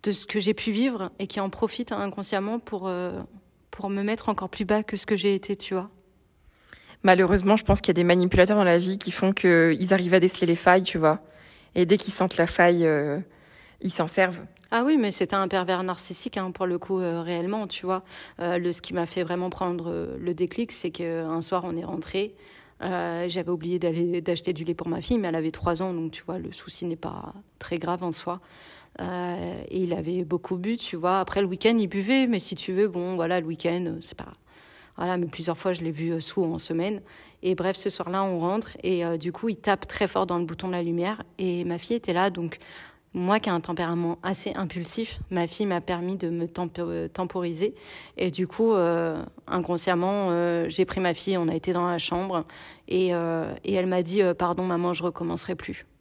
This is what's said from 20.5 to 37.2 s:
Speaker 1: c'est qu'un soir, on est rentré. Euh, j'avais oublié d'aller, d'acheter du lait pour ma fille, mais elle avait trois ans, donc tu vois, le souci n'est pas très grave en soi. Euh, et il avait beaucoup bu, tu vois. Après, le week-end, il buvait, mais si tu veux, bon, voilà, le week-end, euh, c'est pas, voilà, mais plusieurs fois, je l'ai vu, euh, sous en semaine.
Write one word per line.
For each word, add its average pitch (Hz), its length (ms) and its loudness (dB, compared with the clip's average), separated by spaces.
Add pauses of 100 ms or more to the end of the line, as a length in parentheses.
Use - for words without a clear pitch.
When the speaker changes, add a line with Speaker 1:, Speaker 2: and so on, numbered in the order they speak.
Speaker 1:
c'est - 180 -6
qu'un 165 520 -4
soir, 180 220 -2
on 170 120 -6
est 170 80 -6
rentré. 170 500 -6 (480)
Euh, 175 460 -4
j'avais 170 220 -4
oublié 175 280 -2
d'aller, 170 420 0
d'acheter 175 320 -2
du 160 120 -6
lait 165 100 -2
pour 165 140 -6
ma 175 120 -2
fille, 240 180 0
mais 190 100 0
elle 165 80 0
avait 160 160 0
trois 175 300 0
ans, 185 120 -2
donc 165 180 -4
tu - 120 -16
vois, 175 140 -6
le 165 120 -10
souci - 360 -10
n'est 165 100 -4
pas - 380 -10 (240)
très - 200 -6
grave 175 240 -2
en 175 80 -2
soi. 175 300 -6 (600)
Euh, 180 680 -6
et 185 120 -4
il 175 120 0
avait 170 320 -2
beaucoup 175 320 -2
bu, 208 200 -2
tu - 200 -8
vois. 180 240 2
Après, 190 200 -2
le 202 60 2
week-end, 220 320 2
il 202 100 2
buvait, 214 380 2
mais 220 140 2
si - 140 -6
tu - 180 -6
veux, 202 160 4
bon, 175 260 -4
voilà, 170 260 2
le 156 60 -6
week-end, 170 400 -2
euh, 165 140 -4
c'est - 160 -14
pas, - 160 -14 (640)
voilà, 180 220 -2
mais 170 80 0
plusieurs 165 320 -4
fois, 185 160 0
je 170 80 -6
l'ai 160 80 -2
vu, 165 220 -2
euh, 165 80 -2
sous 185 220 -2
en 165 160 0
semaine. 185 440 -2 (400)